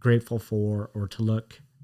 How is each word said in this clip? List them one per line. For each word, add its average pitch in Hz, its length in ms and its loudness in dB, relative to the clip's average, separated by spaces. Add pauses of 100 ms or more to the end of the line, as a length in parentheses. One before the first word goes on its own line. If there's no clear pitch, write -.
grateful 120 380 2
for 104 560 -2
or 104 140 -4
to - 140 -6
look 110 380 -2 (240)